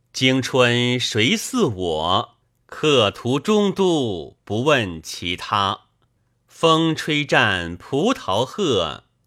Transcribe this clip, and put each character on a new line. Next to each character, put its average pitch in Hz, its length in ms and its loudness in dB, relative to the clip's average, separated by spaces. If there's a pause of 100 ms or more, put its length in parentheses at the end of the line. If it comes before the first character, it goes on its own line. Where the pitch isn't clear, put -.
(120)
惊 131 280 2
春 123 600 2
谁 120 360 0
似 220 280 -2
我？ 90 760 -2 (280)
客 131 440 2
途 127 300 -2
中 208 320 2
都， 131 720 -2
不 110 200 -2
问 107 380 2
其 87 340 -8
他。 101 460 -2 (640)
风 160 480 2
吹 147 300 -4
战 95 520 0
葡 185 380 -2
萄 101 300 -2
贺， 98 600 -2 (220)